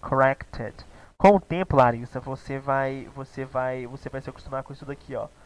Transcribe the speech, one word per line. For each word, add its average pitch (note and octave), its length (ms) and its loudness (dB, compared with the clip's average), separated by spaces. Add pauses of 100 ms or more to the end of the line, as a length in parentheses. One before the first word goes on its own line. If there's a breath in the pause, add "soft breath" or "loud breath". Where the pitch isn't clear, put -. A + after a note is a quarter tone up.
Corrected. C3+ 720 0 (420 loud breath)
Com G3+ 180 8
o G3 40 6
tempo, F3+ 360 -2
Larissa, B2 440 4
você C3+ 400 -8
vai, C3+ 560 -2
você C3+ 300 -10
vai, B2+ 420 -4
você C3+ 220 -12
vai C3+ 120 -10
se - 80 -12
acostumar C3+ 340 -10
com C#3 100 -14
isso C#3 120 -16
daqui, C#3 300 -12
ó. A2+ 120 -6 (180)